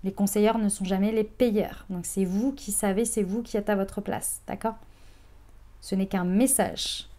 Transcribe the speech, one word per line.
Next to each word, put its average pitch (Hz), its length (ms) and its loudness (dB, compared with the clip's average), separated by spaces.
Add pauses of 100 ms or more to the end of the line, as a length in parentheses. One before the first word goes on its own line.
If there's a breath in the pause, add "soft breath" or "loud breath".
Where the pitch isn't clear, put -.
les 190 80 -2
conseilleurs 208 440 2
ne 214 140 2
sont 196 140 -4
jamais 190 280 2
les 220 120 2
payeurs. 214 640 0
Donc 180 160 -4
c'est - 180 0
vous 202 280 0
qui 240 200 -8
savez, 202 320 0
c'est 233 180 -2
vous 196 200 -2
qui 233 160 -2
êtes 208 100 -4
à 208 80 4
votre 196 240 -2
place, - 460 -6
d'accord ? 220 300 -4 (1040 soft breath)
Ce - 120 -6
n'est 190 120 2
qu'un 190 180 0
message. 185 840 2 (100)